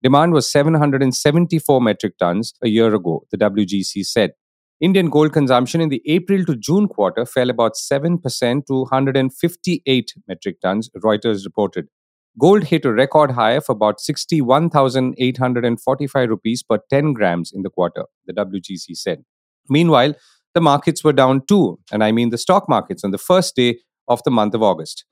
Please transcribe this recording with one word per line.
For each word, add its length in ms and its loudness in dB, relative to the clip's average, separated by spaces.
Demand 280 4
was 180 2
seven 260 2
hundred 280 0
and 100 0
seventy-four 680 0
metric 360 -2
tons 360 -2
a 60 0
year 260 2
ago, 360 -4
the 40 -8
W 300 0
G 180 -4
C 200 -8
said. 280 -2
Indian 280 0
gold 220 2
consumption 480 2
in 80 0
the 180 -4
April 380 0
to 100 -2
June 360 -2
quarter 360 -2
fell 240 -2
about 280 -2
seven 400 -4
percent 500 -4
to 160 -2
hundred 320 -2
and 180 0
fifty-eight 800 -2
metric 340 -10
tons, 360 -4
Reuters 480 -2
reported. 420 -4
Gold 280 4
hit 180 0
a 80 0
record 400 2
high 220 2
of 160 -4
about 320 0
sixty-one 680 0
thousand 480 0
eight 200 -2
hundred 260 -2
and 160 -2
forty-five 480 -2
rupees 340 -4
per 180 -2
ten 240 0
grams 400 -2
in 80 -10
the 80 -6
quarter, 340 -4
the 80 -12
W 260 -6
G 160 -14
C 180 -16
said. 300 -8
Meanwhile, 460 4
the 80 2
markets 440 0
were 80 4
down 340 2
too, 320 2
and 140 0
I 80 2
mean 200 0
the 60 -6
stock 300 0
markets, 380 -2
on 60 -2
the 60 -6
first 380 0
day 240 0
of 160 0
the 60 0
month 240 0
of 60 0
August. 500 -2